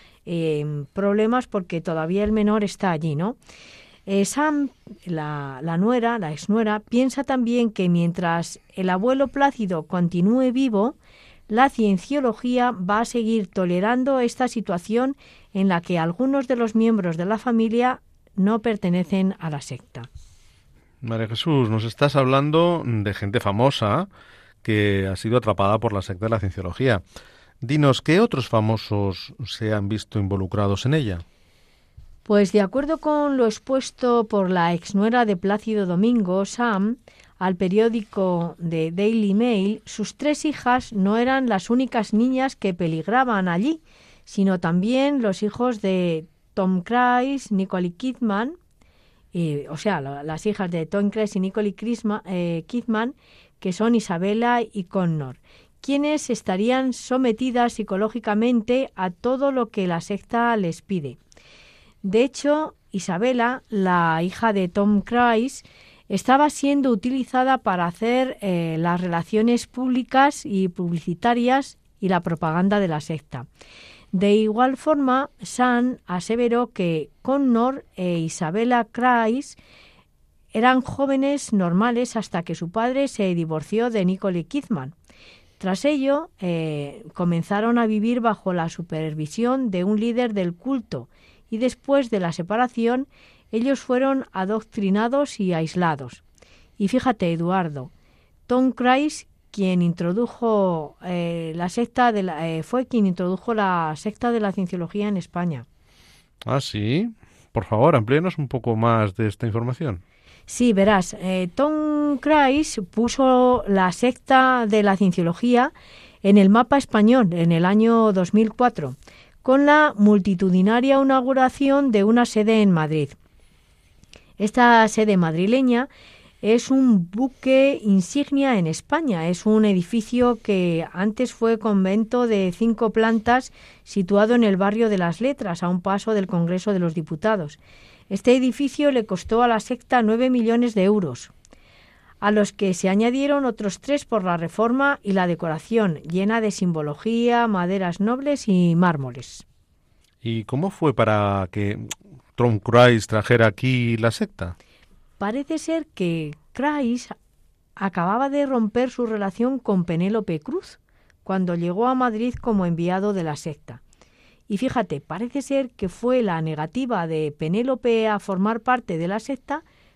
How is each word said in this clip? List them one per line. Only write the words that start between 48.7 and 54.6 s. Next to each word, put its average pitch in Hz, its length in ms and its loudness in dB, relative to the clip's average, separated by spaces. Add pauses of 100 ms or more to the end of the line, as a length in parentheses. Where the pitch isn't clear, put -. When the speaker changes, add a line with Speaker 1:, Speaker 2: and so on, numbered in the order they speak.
Speaker 1:
eh, 151 360 -4
o 147 80 -10
sea, 175 240 -2
la, 139 200 -10
las 156 240 -8
hijas 202 240 -2
de 170 160 -4
Tom 202 240 0
Cruise 214 260 -4
y 196 40 0
Nicole 190 340 -2
Kidma-, 214 520 -4
eh, 175 420 -4
Kidman, 233 480 -4 (440)
que 185 140 -4
son 233 220 2
Isabella 214 680 0